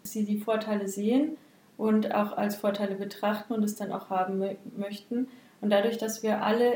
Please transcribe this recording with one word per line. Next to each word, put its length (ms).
sie 200
die 160
Vorteile 480
sehen 500
und 360
auch 240
als 180
Vorteile 400
betrachten 580
und 100
es 120
dann 160
auch 180
haben 300
mö-, 160
möchten. 500
Und 120
dadurch, 260
dass 240
wir 220
alle 320